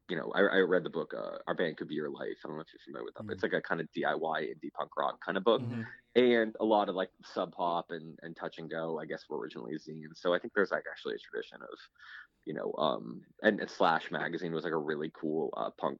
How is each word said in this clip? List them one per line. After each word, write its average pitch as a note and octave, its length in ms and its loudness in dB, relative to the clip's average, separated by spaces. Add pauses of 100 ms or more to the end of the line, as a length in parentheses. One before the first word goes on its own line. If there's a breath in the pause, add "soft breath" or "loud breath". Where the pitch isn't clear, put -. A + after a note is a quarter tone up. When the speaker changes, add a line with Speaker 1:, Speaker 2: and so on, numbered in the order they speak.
Speaker 1:
you F2 80 -2
know, - 160 -4
I, F#2 80 6
I G2 180 6
read F2+ 240 6
the - 60 -6
book, D#2 260 -4
uh, G1+ 220 -6 (100)
Our F2 80 0
Band E2 220 0
Could E2 100 -6
Be D2+ 80 -8
Your D2+ 140 -2
Life. C2+ 340 -6
I D2 40 -8
don't D2+ 100 -8
know D#2 40 -6
if - 120 -16
you're - 120 -20
familiar B1+ 200 -8
with - 100 -10
that, - 120 -10
but - 60 -6
it's, F#2+ 80 -6
Speaker 2:
Mm. F2 120 2
Speaker 1:
like, - 0 -
a D#2+ 80 2
kind - 200 -2
of D#2 120 -10
D C#2+ 120 -2
I D2 100 2
Y D#2+ 280 0 (100)
indie - 200 -12
punk D2 240 -6
rock C#2+ 260 -2
kind F2+ 140 -2
of F#2+ 60 0
book. A#2 180 6
Speaker 3:
Mm-hmm. A#2 220 -4 (320 loud breath)
Speaker 1:
And A#2 440 6
a A2+ 60 2
lot G#2 240 6
of, F2+ 60 -2
like, F#2+ 160 -2 (120)
Sub F2+ 300 -4
Pop E2+ 380 0
and, D#2+ 320 -10
and E2 120 -10
Touch - 220 -8
and D#2+ 120 -10
Go, D#2+ 300 -4
I D#2+ 60 -6
guess, D#2 240 -8
were D2+ 100 -4
originally B1 360 -8
zines. D#2+ 420 -12
So F2 160 2
I F2+ 60 4
think - 160 -8
there's, F#2+ 160 4
like, D2+ 200 0
actually B1 240 -4
a G#1+ 40 -8
tradition - 420 -10
of, - 180 -14 (640 loud breath)
you - 100 -6
know, - 220 -4
um, A#1 460 -2 (200)
and, G#2 180 6
and - 80 -4
Slash E2 420 4
magazine E2 420 -2
was, D#2+ 120 0
like, E2 80 0
a D#2+ 40 2
really D#2 360 -2
cool, D#2 420 -2
uh, G#1+ 220 -2
punk, D2 220 -2